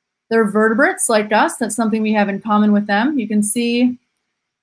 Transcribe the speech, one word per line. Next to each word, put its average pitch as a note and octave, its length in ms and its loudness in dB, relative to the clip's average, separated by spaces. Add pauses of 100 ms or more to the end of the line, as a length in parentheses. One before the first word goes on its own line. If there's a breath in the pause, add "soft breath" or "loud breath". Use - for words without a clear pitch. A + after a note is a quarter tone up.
(300)
They're A3+ 180 2
vertebrates A3 600 0
like G#3+ 240 0
us. C#4 240 0
That's G#3+ 180 -4
something A3 280 -2
we G#3+ 100 0
have G#3 160 2
in G3 120 -6
common G#3+ 300 2
with G#3 160 0
them. A#3 320 0
You G#3+ 80 -4
can G#3+ 160 0
see A#3+ 560 0 (640)